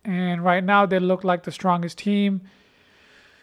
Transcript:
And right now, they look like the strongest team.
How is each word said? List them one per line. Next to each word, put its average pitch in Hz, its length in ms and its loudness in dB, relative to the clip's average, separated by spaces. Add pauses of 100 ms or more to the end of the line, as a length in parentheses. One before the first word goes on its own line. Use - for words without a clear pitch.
And 180 380 -2
right 180 200 2
now, 202 220 4
they 185 140 0
look 185 240 0
like 180 220 -2
the 175 60 -8
strongest 175 460 -2
team. 202 440 0 (1000)